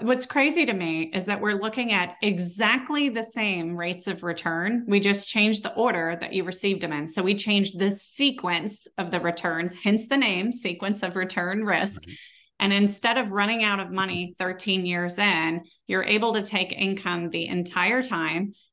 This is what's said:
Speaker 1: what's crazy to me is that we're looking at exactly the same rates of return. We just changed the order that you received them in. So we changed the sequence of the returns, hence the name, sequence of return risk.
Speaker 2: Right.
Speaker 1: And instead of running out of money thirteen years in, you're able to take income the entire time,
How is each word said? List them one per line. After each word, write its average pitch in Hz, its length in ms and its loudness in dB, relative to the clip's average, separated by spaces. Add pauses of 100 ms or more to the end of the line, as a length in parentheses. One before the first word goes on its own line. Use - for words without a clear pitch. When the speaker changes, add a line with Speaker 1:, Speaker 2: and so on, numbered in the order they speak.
Speaker 1:
what's 247 260 2
crazy 294 400 4
to 233 60 2
me 160 420 -2
is 185 120 -2
that 202 140 -2
we're 208 200 0
looking 220 320 -2
at 180 280 0
exactly 220 880 2
the 226 120 -2
same 185 540 -2
rates 175 320 -4
of 180 160 -4
return. 175 640 -2
We 202 100 6
just 202 300 2
changed 214 340 2
the - 120 -6
order 170 460 2
that - 120 -6
you 185 100 2
received 185 380 0
them 160 120 -4
in. 151 140 -4
So - 160 -2
we 202 140 4
changed 196 420 2
the 196 140 2
sequence 202 960 -2 (100)
of 175 140 -4
the 175 80 2
returns, 170 560 -2
hence 220 320 2
the 277 80 2
name, 214 340 2
sequence 196 540 -4
of 180 100 -2
return 185 480 -2
risk. 196 420 0
Speaker 2:
Right. - 120 -18 (420)
Speaker 1:
And 202 140 2
instead 202 460 4
of 214 120 0
running 208 320 0
out 202 160 2
of 180 140 -8
money 180 440 -2
thirteen 185 480 -2
years 175 340 -2
in, 165 440 2 (240)
you're 185 180 0
able 214 280 2
to 208 100 0
take 185 300 -2
income 180 580 -2
the 165 160 -4
entire 180 560 0
time, 175 520 -2 (180)